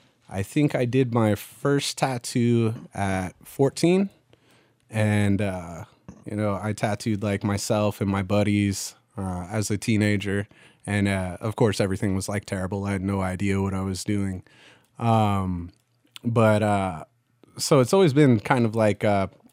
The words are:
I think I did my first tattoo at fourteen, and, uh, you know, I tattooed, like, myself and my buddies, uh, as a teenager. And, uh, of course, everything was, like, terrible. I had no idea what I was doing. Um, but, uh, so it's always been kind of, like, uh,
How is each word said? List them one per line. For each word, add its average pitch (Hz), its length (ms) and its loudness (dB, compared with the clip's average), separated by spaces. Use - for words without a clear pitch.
I 98 140 -6
think 147 320 0
I 131 100 0
did 123 300 0
my 107 220 2
first - 640 -4
tattoo 120 760 0
at 95 420 -4
fourteen, 175 640 2
and, 104 500 2
uh, 87 440 -6
you 107 80 -8
know, 104 240 -2
I 107 120 -4
tattooed, 104 500 -4
like, 101 220 -2
myself 104 560 0
and 101 100 0
my 98 120 0
buddies, 101 760 0
uh, 90 320 -6
as 107 220 -4
a 104 80 -2
teenager. 101 720 0
And, 101 200 0
uh, 92 340 -2
of 107 140 -6
course, 110 260 2
everything 95 360 -2
was, 92 120 -4
like, 101 180 -4
terrible. 98 380 -6
I 101 80 -4
had 92 100 -4
no 98 180 -2
idea 98 420 -2
what 98 120 -2
I 95 80 -4
was 95 200 -6
doing. 98 400 -4
Um, 98 720 0
but, 110 400 4
uh, 95 400 -2
so - 220 2
it's 123 120 2
always 190 200 6
been 127 280 6
kind 127 240 2
of, 107 100 -2
like, 107 300 2
uh, 98 240 2